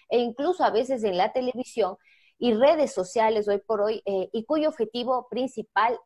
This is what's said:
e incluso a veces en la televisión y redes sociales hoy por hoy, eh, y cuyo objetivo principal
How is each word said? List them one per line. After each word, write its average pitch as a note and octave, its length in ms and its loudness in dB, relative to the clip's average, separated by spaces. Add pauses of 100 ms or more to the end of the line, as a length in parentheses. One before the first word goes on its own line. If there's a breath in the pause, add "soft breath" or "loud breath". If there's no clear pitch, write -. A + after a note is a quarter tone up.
(100)
e A#3 80 2
incluso C#4 460 -2
a G#3 60 4
veces A#3+ 340 -2
en F#3+ 120 0
la G#3 160 2
televisión A#3+ 640 -4 (400 soft breath)
y A#3+ 180 2
redes C#4+ 380 4
sociales G#3+ 540 0
hoy G3+ 120 0
por G#3 220 -4
hoy, G#3+ 240 -2
eh, F#3+ 280 -2
y A3+ 120 -4
cuyo D#4 240 0
objetivo A#3+ 640 -4
principal A3+ 760 -2